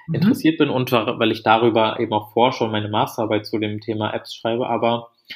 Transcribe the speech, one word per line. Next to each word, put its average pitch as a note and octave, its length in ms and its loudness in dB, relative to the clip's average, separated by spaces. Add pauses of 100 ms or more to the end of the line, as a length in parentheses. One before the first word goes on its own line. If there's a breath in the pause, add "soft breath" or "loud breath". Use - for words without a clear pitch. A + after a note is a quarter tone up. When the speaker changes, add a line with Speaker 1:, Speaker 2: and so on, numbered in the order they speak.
Speaker 1:
Mhm. D#3+ 80 -4
Speaker 2:
interessiert D#3+ 440 2
bin D3 120 2
und B2+ 220 0
wa-, A#2 260 0
weil A2+ 140 2
ich G#2+ 100 -4
darüber A2 560 4
eben A2 140 -2
auch G#2+ 200 -2
forsche B2 320 2
und A2 60 -2
meine G#2+ 180 -4
Masterarbeit G#2+ 580 -2
zu A2+ 120 -4
dem G#2+ 220 -4
Thema G#2+ 340 -4
Apps - 200 -10
schreibe. A#2 340 -4
Aber A#2 420 -2 (260 loud breath)